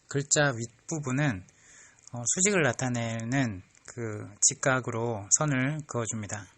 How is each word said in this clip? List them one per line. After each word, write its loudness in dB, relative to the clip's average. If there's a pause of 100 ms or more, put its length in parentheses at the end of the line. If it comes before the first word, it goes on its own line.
글자 4
윗부분은, -2 (640)
어, -8 (120)
수직을 4
나타내는 0 (220)
그 -8 (140)
직각으로 0 (120)
선을 2 (100)
그어줍니다. -6 (120)